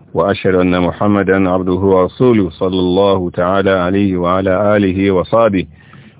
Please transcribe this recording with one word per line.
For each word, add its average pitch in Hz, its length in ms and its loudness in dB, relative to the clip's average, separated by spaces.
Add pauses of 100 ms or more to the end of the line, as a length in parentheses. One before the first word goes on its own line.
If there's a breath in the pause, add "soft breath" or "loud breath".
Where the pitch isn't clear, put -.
(140)
وأشهد 95 420 0
أن 90 260 2
محمدا 95 680 0
عبده 92 240 -2 (200)
ورسوله، 95 560 2
صلى 92 300 -4
الله 92 500 0
تعالى 95 420 -2
عليه 95 460 0
وعلى 92 360 0 (240)
آله 98 340 0
وصحبه 98 540 0 (540 loud breath)